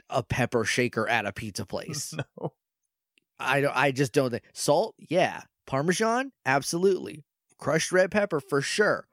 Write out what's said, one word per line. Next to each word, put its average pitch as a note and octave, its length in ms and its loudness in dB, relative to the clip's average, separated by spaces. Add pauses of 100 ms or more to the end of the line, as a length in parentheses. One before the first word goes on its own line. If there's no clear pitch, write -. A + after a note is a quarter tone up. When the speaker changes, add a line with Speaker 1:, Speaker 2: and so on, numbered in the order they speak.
Speaker 1:
a B2+ 140 0
pepper A#2 420 0
shaker A2+ 440 0
at A2 180 0
a G2+ 60 -4
pizza G#2+ 340 -8
place. - 520 -8
Speaker 2:
<laughs> - 220 -12
No. - 120 -8 (880)
Speaker 1:
I C3 200 2
don't, C#3 160 0
I C#3 140 4
just C3+ 220 0
don't C3 180 2
think. A2+ 220 -6
Salt? E3 460 0
Yeah. B2+ 440 -2 (240)
Parmesan? A3 640 0 (160)
Absolutely. D3+ 800 0 (340)
Crushed D#3 320 -2
red F#3 220 2
pepper G3+ 280 0
for C#3 220 0
sure. F3 500 0